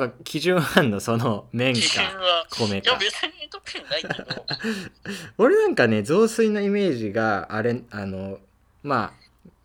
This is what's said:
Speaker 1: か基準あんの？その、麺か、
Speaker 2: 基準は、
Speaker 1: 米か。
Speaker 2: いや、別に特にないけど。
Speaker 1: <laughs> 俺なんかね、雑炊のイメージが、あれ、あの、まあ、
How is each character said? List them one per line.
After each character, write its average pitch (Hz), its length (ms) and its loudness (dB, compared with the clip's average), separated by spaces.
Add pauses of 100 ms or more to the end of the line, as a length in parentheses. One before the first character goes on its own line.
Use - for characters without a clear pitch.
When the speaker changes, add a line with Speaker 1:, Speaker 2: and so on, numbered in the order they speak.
Speaker 1:
か - 140 -16
基 - 160 -6
準 180 180 2
あ 156 240 4
ん 131 80 4
の？ 101 120 0
そ 117 160 2
の、 117 340 -2
麺 127 220 2
か、 113 80 2
Speaker 2:
基 - 140 2
準 202 100 0
は、 185 440 -2
Speaker 1:
米 208 320 -2
か。 233 100 2
Speaker 2:
い - 20 4
や、 - 60 0
別 - 240 -4
に 320 260 -10
特 - 280 -14
に 311 120 -12
な - 80 -2
い 165 60 -6
け - 40 -10 (160)
ど。 - 220 -10 (420)
Speaker 1:
<laughs> - 500 -14
俺 269 200 6
な 427 100 4
ん 311 80 0
か 123 120 6
ね、 110 160 2
雑 160 240 2
炊 220 220 2
の 208 120 0
イ 202 80 0
メ 202 200 2
ー 127 80 0
ジ 107 140 -4
が、 107 420 0
あ 110 80 -2
れ、 120 280 0
あ 101 160 -8
の、 95 340 -8 (440)
ま 123 300 -2
あ、 - 360 -20 (160)